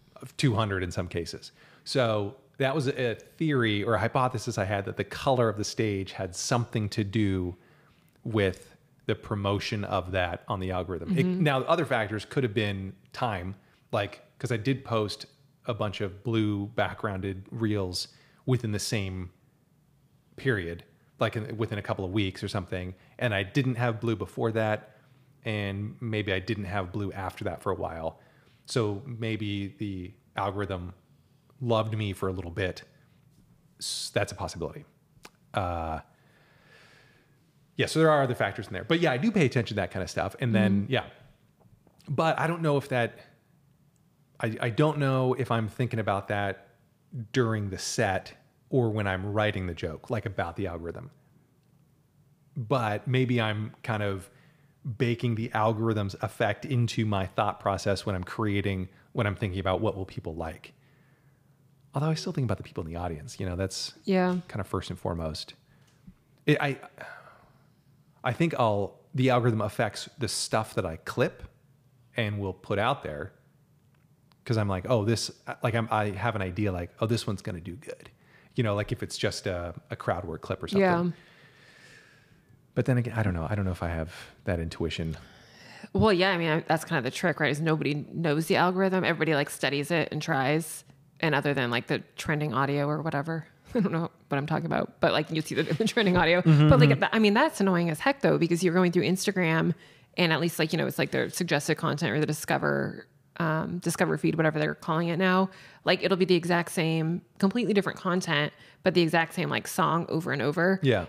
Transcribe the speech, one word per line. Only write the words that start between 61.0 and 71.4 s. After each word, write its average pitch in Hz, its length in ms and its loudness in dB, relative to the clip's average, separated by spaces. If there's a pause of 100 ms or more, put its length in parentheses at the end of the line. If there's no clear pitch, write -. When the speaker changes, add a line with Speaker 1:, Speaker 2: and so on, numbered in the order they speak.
Speaker 1:
Although 151 160 2
I 160 40 2
still 175 180 -4
think 139 120 0
about 104 140 0
the - 60 -14
people - 200 -8
in 78 80 -8
the 85 60 -8
audience, 87 420 -6
you 95 60 -4
know, 87 100 -2
that's - 380 -4 (100)
Speaker 2:
Yeah. 180 320 2 (120)
Speaker 1:
kind 107 120 -6
of 98 60 -6
first 92 240 -4
and 85 80 -8
foremost. 82 560 -6 (920)
It, 147 140 4
I, 143 180 -2 (1500)
I 123 80 0
think 165 260 2
I'll, 101 400 0 (160)
the 127 160 4
algorithm 120 300 4
affects 104 480 -2 (100)
the 113 100 -2
stuff - 460 -2
that 98 120 -2
I 80 100 -6
clip - 460 -2 (760)